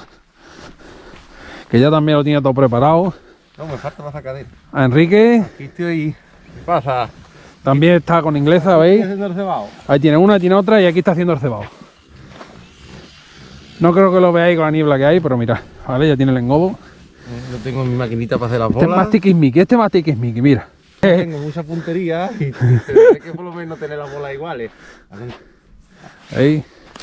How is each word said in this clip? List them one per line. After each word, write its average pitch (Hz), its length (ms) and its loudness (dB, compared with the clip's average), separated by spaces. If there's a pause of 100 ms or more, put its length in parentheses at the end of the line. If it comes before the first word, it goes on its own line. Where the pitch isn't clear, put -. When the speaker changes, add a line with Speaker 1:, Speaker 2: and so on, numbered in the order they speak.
(1700)
Speaker 1:
que 117 120 2
ya 143 100 4
también 151 280 2
lo 147 40 0
tiene 147 180 0
todo 135 140 0
preparado. 139 580 2 (460)
Speaker 2:
No, 151 80 -14
me 147 120 -12
falta 147 260 -14
la 147 80 -14
sacadera. 135 360 -14 (240)
Speaker 1:
A 139 120 0
Enrique. 202 580 4 (120)
Speaker 2:
Aquí 139 100 -18
estoy. 156 480 -6
¿Qué - 520 -20
pasa? 131 440 -2 (560)
Speaker 1:
También 147 300 4
está 165 280 0
con 151 140 -2
inglesa, 165 400 2
¿veis? 180 240 6
Speaker 2:
Estoy 196 140 -4
haciendo 196 120 -6
el 180 80 -6
cebado. 175 320 -6 (220)
Speaker 1:
Ahí 143 100 2
tiene 151 200 2
una, 196 200 4
tiene 180 160 2
otra 208 260 2
y 185 60 4
aquí 175 140 0
está 196 100 0
haciendo 175 220 0
el 143 80 -4
cebado. 110 240 -6 (2250)
No 170 120 2
creo 185 200 2
que 185 80 2
lo 180 120 4
veáis 170 240 2
con 156 100 0
la 156 40 0
niebla 151 280 0
que 135 80 0
hay, 165 120 4
pero 143 180 -2
mirad, 117 220 -2 (260)
¿vale? 139 220 -2
Ya 147 100 2
tiene 135 140 0
el 127 80 0
engodo. 139 300 0
Speaker 2:
Eh, - 840 -14
yo 123 80 -12
tengo 127 260 -6
mi 123 120 -4
maquinita 117 420 -4
para 120 80 -4
hacer 120 140 -2
las 113 100 -2
Speaker 1:
Este 120 120 0
es 170 40 2
Speaker 2:
bolas. 180 120 0
Speaker 1:
más 190 120 0
tiquismiqui, 170 480 2
este 196 160 4
es 240 60 4
más 208 100 0
tiquismiqui, 120 500 -2
mira. 131 280 2 (320)
Speaker 2:
Tengo 175 380 0
mucha 151 240 -8
puntería 170 760 -6
y 139 140 -6
<laughs> - 0 -
tendré 123 680 4
que 165 100 -18
por 170 120 -14
lo 175 80 -14
menos 165 260 -12
tener 147 200 -10
las 143 140 -12
bolas 143 220 -12
iguales. 139 360 -10 (400)
A 101 60 -20
ver. 117 180 -16 (1000)
Speaker 1:
Ahí. 147 280 0 (380)